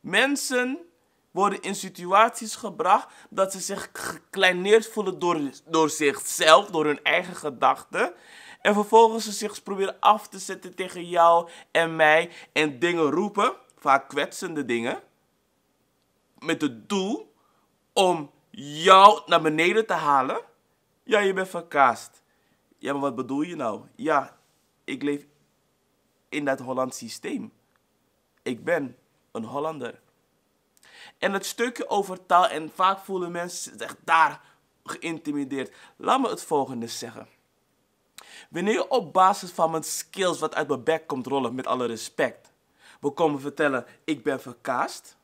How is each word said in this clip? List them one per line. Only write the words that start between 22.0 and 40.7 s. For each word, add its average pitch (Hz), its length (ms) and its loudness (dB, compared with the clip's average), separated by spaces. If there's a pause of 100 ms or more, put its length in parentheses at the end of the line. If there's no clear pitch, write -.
Ja, 135 140 -6
maar 139 80 -4
wat 139 140 -4
bedoel 131 280 -4
je 131 140 -8
nou? 110 260 -6 (140)
Ja, 147 400 -2 (480)
ik 135 180 -8
leef 143 240 -4 (1040)
in 147 160 -6
dat 135 140 -2
Hollands 127 400 -6
systeem. 127 540 -10 (880)
Ik 123 220 -8
ben 151 320 -4 (360)
een 113 120 -10
Hollander. 135 560 -8 (1160)
En 196 140 -2
het 196 140 -6
stukje - 420 -6
over 185 380 -6
taal, 180 220 4
en 156 260 -6
vaak 190 300 0
voelen 180 260 -8
mensen 175 480 -10
zich - 260 -12
daar 156 360 2 (440)
geïntimideerd. 143 920 -8 (220)
Laat 208 240 0
me 247 80 -2
het - 140 -8
volgende 131 460 -4
zeggen. 113 400 -14 (1200)
Wanneer 190 220 -2
je 190 160 0
op 196 240 -2
basis 185 380 2
van 165 200 0
mijn 160 120 -4
skills 175 560 -4
wat 151 160 -4
uit 143 140 -4
mijn 131 140 -2